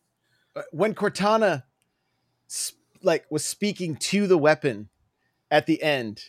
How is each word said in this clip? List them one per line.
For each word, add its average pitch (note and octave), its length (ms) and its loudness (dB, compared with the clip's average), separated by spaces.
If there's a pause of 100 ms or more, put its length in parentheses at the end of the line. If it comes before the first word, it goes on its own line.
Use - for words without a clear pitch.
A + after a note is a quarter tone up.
(560)
Uh, C#3+ 160 -10
when F#3+ 240 -2
Cortana G3+ 680 0 (840)
sp-, - 280 -10 (260)
like, E3+ 260 2
was D3+ 160 -4
speaking F3+ 520 -4
to G#3 280 0
the F#3 120 6
weapon C#3 520 2 (600)
at D3 160 4
the D3+ 160 0
end, B2+ 440 -2